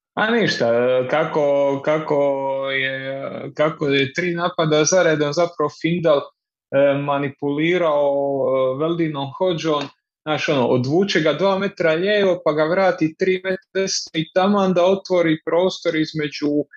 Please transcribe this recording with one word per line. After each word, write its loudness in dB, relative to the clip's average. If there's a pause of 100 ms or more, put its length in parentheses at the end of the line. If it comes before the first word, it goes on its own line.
(140)
A 0
ništa, 0 (420)
kako, 0
kako 0 (540)
je, -4 (240)
kako 0
je 2
tri -4
napada 0
za 4
redom 2
zapravo -2 (120)
Findal, 2
e, -2
manipulirao, 0
e, 0
Veldinom -4
Hodžom, 0 (400)
znaš, -4
ono, 2
odvuče 2
ga 2
dva 0
metra -2
lijevo, 0
pa 0
ga 2
vrati 0
tri 0
metra -6
desno -4
i -4
taman 2
da 2
otvori 2
prostor 0
između, -2 (120)